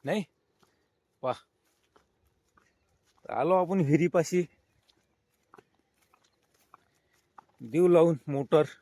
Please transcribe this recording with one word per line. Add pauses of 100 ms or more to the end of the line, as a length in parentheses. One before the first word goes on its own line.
नाही (1000)
पा, (2000)
आलो
आपण
विहिरीपाशी, (3250)
देऊ
लावून (120)
मोटर. (180)